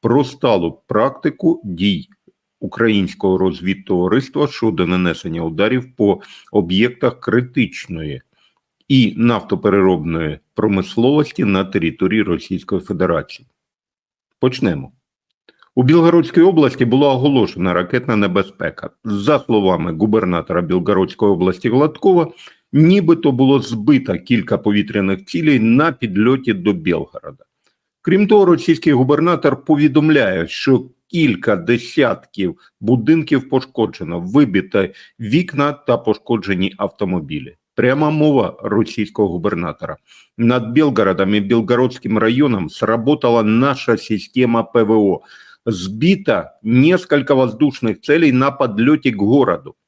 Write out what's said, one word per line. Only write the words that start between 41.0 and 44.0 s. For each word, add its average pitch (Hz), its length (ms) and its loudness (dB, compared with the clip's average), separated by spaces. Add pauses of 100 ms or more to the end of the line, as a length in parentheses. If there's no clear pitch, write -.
и 107 60 2
Белгородским 117 800 -2
районом 113 520 0
сработала 120 760 0
наша 117 540 0
система 117 680 -2